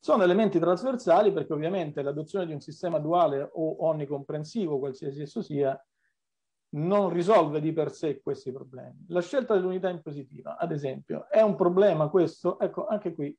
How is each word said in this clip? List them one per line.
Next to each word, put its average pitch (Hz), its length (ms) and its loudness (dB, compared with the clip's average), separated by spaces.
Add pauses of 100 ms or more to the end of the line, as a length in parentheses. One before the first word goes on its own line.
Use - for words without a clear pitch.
Sono 262 180 4
elementi 180 360 4
trasversali 185 720 2
perché 160 220 -4
ovviamente 156 480 -4
l'adozione 151 440 -4
di 156 80 -8
un 143 60 -8
sistema 160 400 -4
duale 151 540 0
o 160 340 -2
onnicomprensivo, 151 920 -4
qualsiasi 139 420 -8
esso 147 200 -8
sia, 139 400 -2 (920)
non 185 340 2
risolve 170 520 4
di 160 100 0
per 156 180 -2
sé 143 320 -6
questi 135 300 -8
problemi. 131 560 -16
La 175 140 0
scelta 240 340 0
dell'unità 185 340 0
impositiva, 143 680 -10
ad 170 140 -2
esempio, 143 580 -6
è 214 120 6
un 208 140 4
problema 175 540 4
questo? 175 500 0
Ecco, - 260 -2
anche 202 280 -4
qui 147 260 -8